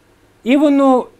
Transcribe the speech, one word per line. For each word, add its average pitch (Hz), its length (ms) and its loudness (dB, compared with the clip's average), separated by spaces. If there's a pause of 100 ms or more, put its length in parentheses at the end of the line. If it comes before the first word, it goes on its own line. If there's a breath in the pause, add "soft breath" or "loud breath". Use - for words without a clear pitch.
(440)
Even 277 340 0
though 262 420 0